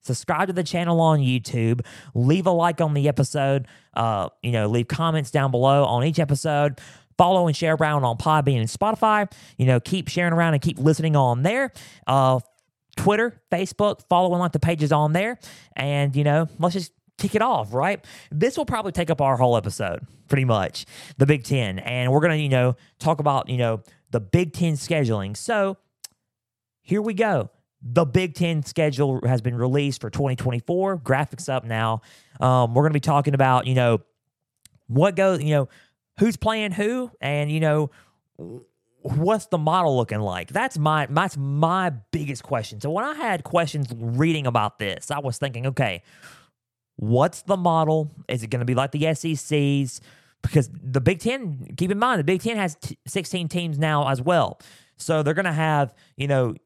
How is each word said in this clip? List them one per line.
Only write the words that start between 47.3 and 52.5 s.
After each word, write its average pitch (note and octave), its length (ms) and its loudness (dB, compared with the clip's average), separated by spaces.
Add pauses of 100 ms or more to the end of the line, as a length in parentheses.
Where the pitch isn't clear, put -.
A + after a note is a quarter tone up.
the F#3+ 140 -2
model? D#3+ 540 0 (160)
Is A#2+ 140 -4
it A2+ 80 -10
gonna A#2+ 160 -2
be B2 100 0
like C3 160 0
the D3+ 140 -2
S D#3+ 180 -2
E D#3+ 120 -2
C's? C#3+ 680 -2 (400)
Because - 320 2
the C3 260 -4
Big D#3 200 2
Ten, G#3+ 580 -6
keep F3+ 140 0
in G3+ 80 -2
mind, A#3+ 200 2
the D3+ 40 0
Big F3 180 0
Ten A3+ 160 -4